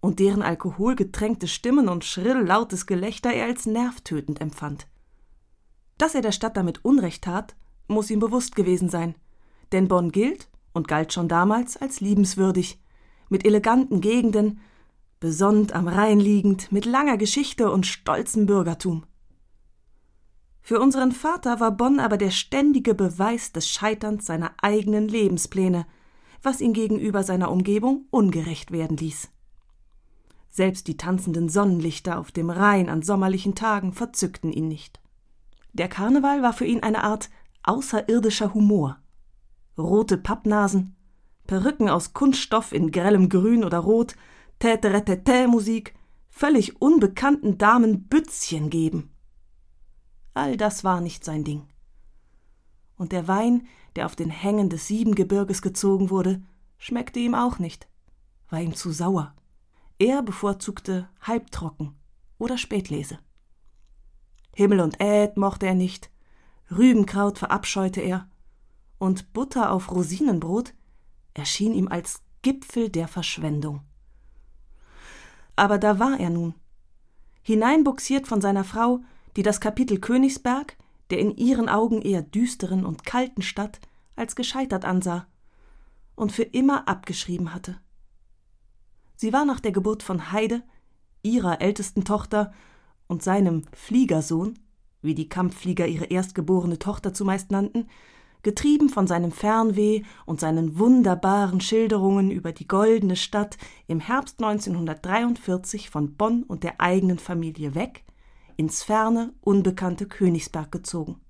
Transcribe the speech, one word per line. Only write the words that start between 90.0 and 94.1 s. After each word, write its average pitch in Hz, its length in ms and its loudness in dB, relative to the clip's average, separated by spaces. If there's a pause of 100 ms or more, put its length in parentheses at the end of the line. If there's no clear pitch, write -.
von 170 280 -6
Heide, 226 320 -2 (580)
ihrer 208 400 0
ältesten 196 440 -2
Tochter, 208 480 -2 (540)
und 175 140 -6
seinem 185 500 0
Fliegersohn, 208 840 0 (460)